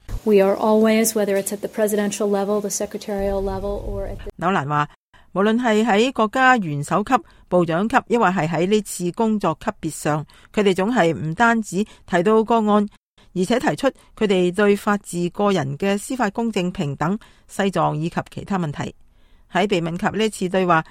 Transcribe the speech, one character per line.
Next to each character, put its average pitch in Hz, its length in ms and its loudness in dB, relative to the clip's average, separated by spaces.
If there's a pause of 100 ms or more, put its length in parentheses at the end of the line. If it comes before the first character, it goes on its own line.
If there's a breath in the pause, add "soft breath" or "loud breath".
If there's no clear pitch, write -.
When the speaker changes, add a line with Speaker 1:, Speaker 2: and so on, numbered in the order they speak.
(240)
Speaker 1:
We 214 120 4
are 196 200 4
always, 220 540 2
whether 202 280 -2
it's 196 140 -4
at 208 60 -8
the 185 100 -8
presidential 208 640 -2
level, 202 320 0
the 202 80 -6
secretarial 196 720 -4
level, 196 440 -6
or 202 220 -8
at 101 100 -10
the - 200 -14
Speaker 2:
紐 170 140 -2
蘭 160 160 -2
話， 147 200 0 (460 soft breath)
無 175 80 -2
論 220 180 2
係 220 240 2
喺 233 300 2
國 220 160 0
家 254 280 4
元 151 260 -4
首 175 200 0
級、 262 100 2 (360 soft breath)
部 180 160 4
長 170 240 0
級， 269 80 2 (100)
抑 226 100 0
或 220 100 4
係 175 200 0
喺 170 200 -2
呢 214 160 2
次 175 280 -6
工 220 260 0
作 170 220 0
級 - 300 -8
別 - 20 -6
上， 151 340 -4 (280 soft breath)
佢 220 80 0
哋 196 120 4
總 190 200 0
係 170 200 4
唔 160 200 -6
單 233 280 2
止 196 220 -4 (220 loud breath)
提 175 180 0
到 220 200 4
個 233 120 0
案， 208 320 2 (460 soft breath)
而 185 100 0
且 254 160 0
提 285 160 0
出 - 120 -2 (280 soft breath)
佢 220 100 0
哋 185 280 2
對 202 220 4
法 202 220 0
治、 175 340 -4
個 202 200 0
人 143 260 -2
嘅 196 200 0
司 254 180 -6
法 240 140 -2
公 233 220 -4
正、 180 200 -2
平 143 240 -4
等、 175 220 -2 (300 soft breath)
西 196 240 -2
藏 151 260 0
以 156 100 -4
及 - 80 -8 (160)
其 - 140 -12
他 196 140 -4
問 160 120 -4
題。 - 240 -10 (560)
喺 185 160 2
被 196 140 0
問 170 160 -6
及 175 200 -2
呢 220 120 0
次 185 200 -6
對 190 160 2
話 160 260 4